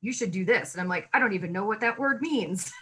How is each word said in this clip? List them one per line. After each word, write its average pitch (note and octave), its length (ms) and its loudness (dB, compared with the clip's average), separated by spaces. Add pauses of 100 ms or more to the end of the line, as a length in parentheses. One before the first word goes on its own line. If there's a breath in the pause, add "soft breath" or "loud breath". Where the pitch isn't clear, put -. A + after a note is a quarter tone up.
you A#3+ 120 -4
should A3+ 180 -2
do F#3 140 -2
this." A3 280 2
And F3+ 80 -4
I'm F3+ 60 -2
like, F3+ 260 -2
"I B3+ 60 6
don't A#3 140 4
even E3+ 180 -2
know F#3+ 140 -2
what G#3+ 160 0
that A#3 180 2
word C4+ 220 0
means." G#3+ 500 -2 (100)